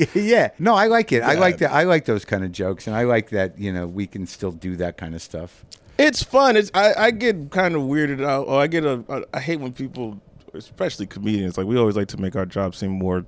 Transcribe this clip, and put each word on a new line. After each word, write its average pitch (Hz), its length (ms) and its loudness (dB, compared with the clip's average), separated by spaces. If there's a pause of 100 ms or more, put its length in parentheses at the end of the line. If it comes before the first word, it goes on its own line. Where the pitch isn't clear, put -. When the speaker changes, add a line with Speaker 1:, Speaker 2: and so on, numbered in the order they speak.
(140)
Speaker 1:
Y-, 196 60 0
yeah. 208 380 4
No, 214 160 4
I 202 140 4
like 226 240 2
it. 117 100 4
I 127 120 2
like 180 260 2
Speaker 2:
Yeah. 156 80 4
Speaker 1:
that. 135 60 -2
I 147 100 4
like 170 220 2
those 107 180 0
kind 95 200 -2
of 90 80 -4
jokes, 92 340 -4
and 110 100 -4
I 120 80 0
like 117 260 0
that, 95 280 -2
you 101 140 -4
know, 90 140 -4
we 92 200 -6
can 95 200 -10
still - 260 -8
do 90 240 -8
that 87 200 -4
kind 82 180 -12
of 80 80 -12
stuff. - 420 -14 (340)
Speaker 2:
It's 285 240 4
fun. 262 340 4
It's, 208 180 2
I, 202 200 6
I 220 180 2
get 202 380 -2
kind 185 260 0
of 143 60 -2
weirded 143 420 -2
out, 139 240 0
or 135 120 2
I 143 60 4
get 160 180 0
a, 131 240 -2
a, 131 140 -6 (120)
I 139 60 -6
hate 151 200 -4
when 127 120 -8
people, 120 480 -10 (340)
especially - 520 -6
comedians, 101 500 -2
like, 95 100 -2
we 117 120 0
always 107 180 2
like 101 120 -2
to - 120 -12
make 95 140 -4
our 95 120 -4
job 92 280 -4
seem 98 160 -6
more 92 380 -2